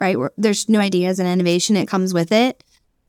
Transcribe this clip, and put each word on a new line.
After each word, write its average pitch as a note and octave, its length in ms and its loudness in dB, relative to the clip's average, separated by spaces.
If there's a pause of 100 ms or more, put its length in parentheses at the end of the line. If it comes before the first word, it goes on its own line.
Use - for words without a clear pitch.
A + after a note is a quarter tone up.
right? F#3+ 180 -2
We're, C3 180 -4
there's G#3 320 -2
new G#3+ 120 4
ideas F#3 400 0
and F3+ 80 0
innovation. F3+ 480 0
It F3+ 100 0
comes F#3 260 -2
with E3+ 200 -2
it. A#3+ 320 0 (440)